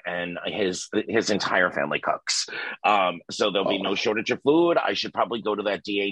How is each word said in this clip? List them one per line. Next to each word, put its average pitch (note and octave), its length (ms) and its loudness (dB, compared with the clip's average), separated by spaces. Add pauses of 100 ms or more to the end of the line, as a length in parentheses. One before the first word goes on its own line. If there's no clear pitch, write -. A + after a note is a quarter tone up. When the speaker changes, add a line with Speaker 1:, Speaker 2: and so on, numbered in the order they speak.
Speaker 1:
And F2 400 -4
his, F#2 420 -2 (180)
his G#2 220 0
entire F#2 420 2
family D2+ 300 -2
cooks. - 460 -2 (360)
Um, F#2 380 2 (100)
so G#2+ 200 0
there'll F#2+ 180 0
be G2+ 100 0
Speaker 2:
Oh. F#2+ 120 -2
Speaker 1:
no G2+ 40 0
shortage G#2+ 360 -2
of A#2 120 -2
food. E3+ 360 4
I G2+ 160 0
should G#2 180 -4
probably A2 300 -2
go G#2 120 0
to G2+ 100 -2
that G2 200 -2
D G2+ 160 -2
A G2 100 0